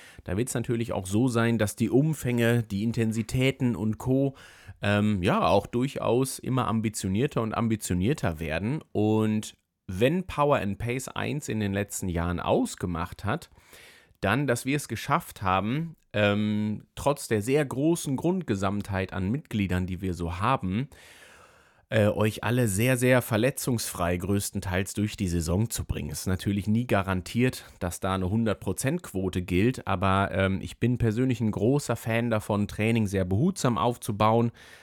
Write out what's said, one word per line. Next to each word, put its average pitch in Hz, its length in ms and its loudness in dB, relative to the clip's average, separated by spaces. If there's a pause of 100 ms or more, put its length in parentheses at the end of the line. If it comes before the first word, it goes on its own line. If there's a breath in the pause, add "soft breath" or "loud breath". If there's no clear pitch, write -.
(240 loud breath)
da 87 120 -4
wird's 120 180 -2
natürlich 117 380 -2
auch 95 140 -4
so 107 220 2
sein, 117 280 2
dass 107 200 0
die 110 140 0
Umfänge, 120 720 2
die 104 220 -4
Intensitäten 117 880 0
und 104 220 -2
Co., 135 380 0 (460 loud breath)
ähm, 104 440 2
ja, 175 200 4
auch 98 220 4
durchaus 127 720 0
immer 123 300 0
ambitionierter 110 720 0
und 110 100 -2
ambitionierter 104 840 0
werden. 82 420 -4 (120)
Und 107 640 0 (320)
wenn 131 360 0
Power 147 340 2
and 98 200 -2
Pace 120 300 -6
eins 120 400 -6
in 113 100 -2
den 104 140 0
letzten 98 360 -4
Jahren 85 300 0
ausgemacht 90 840 -2
hat, 117 260 -4 (680 loud breath)
dann, 117 260 0
dass 123 200 -2
wir 139 100 0
es 143 120 -6
geschafft - 540 -4
haben, 107 540 0 (160)
ähm, 104 720 2 (100)
trotz - 340 -2
der 107 140 2
sehr 135 220 2
großen 143 520 0
Grundgesamtheit 101 960 -2
an 95 180 -2
Mitgliedern, 98 560 -2
die 90 140 -6
wir 92 140 -4
so 85 240 -6
haben, 110 500 0 (1000 loud breath)
äh, 107 180 4
euch 107 360 0
alle 120 240 0
sehr, 117 300 2
sehr 127 240 4
verletzungsfrei 110 960 0
größtenteils 98 760 -2
durch 104 240 -2
die 98 120 -2
Saison 87 420 0
zu - 140 -6
bringen. - 260 -4
Es 73 100 -8
ist - 60 -8
natürlich 98 400 -2
nie 110 200 2
garantiert, 98 800 -2 (140)
dass 90 220 -6
da 95 140 -2
eine 92 140 -2
hundert 107 320 0
Prozent 131 420 -2
Quote 95 380 -2
gilt, 92 460 0
aber, 95 460 2
ähm, 95 280 0
ich - 180 -10
bin 120 200 2
persönlich 117 420 2
ein 110 100 2
großer 117 460 0
Fan 117 320 -2
davon, 104 400 0
Training 113 380 2
sehr 95 180 0
behutsam 117 540 2
aufzubauen, 113 760 2 (300 loud breath)